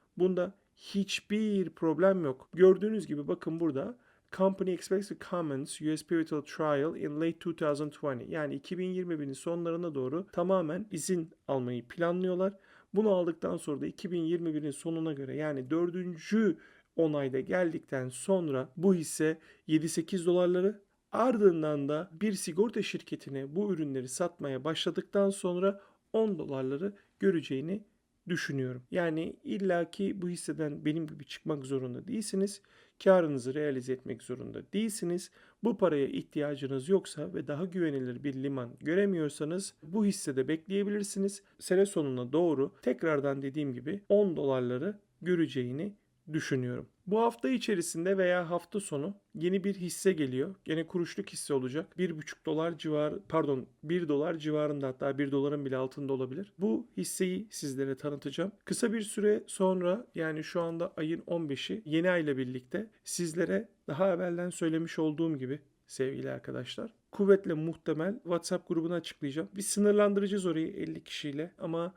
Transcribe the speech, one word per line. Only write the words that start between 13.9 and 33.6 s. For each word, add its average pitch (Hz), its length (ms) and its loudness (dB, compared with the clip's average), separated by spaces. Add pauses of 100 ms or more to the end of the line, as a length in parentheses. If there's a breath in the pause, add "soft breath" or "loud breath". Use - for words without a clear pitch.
bin 180 100 0
yirmi 165 320 0
birin 151 180 -2
sonuna 160 420 -4
göre, 135 220 -6
yani 143 340 -4
dördüncü 175 880 2 (380 loud breath)
onayda 143 440 2
geldikten 156 720 -2
sonra 151 680 0
bu 185 180 6
hisse 160 440 0 (280 loud breath)
yedi 156 220 4
sekiz 165 360 -2
dolarları, 180 560 4 (300)
ardından 170 800 4
da 156 220 -2
bir 196 200 0
sigorta 196 500 0
şirketine 139 720 -6
bu 202 180 0
ürünleri 139 340 -2
satmaya 139 560 -4
başladıktan 175 640 0
sonra 196 520 0 (320 loud breath)
on 214 260 2
dolarları 139 540 -4 (260 loud breath)
göreceğini 170 640 0 (460)
düşünüyorum. 131 640 -4
Yani 165 520 0
illaki 196 800 0
bu 175 80 -2
hisseden 156 560 -4
benim 151 220 0
gibi 143 180 -14
çıkmak 147 400 -6
zorunda 127 420 -4
değilsiniz. 196 540 -2 (420 soft breath)
Karınızı 147 500 6
realize 131 400 -2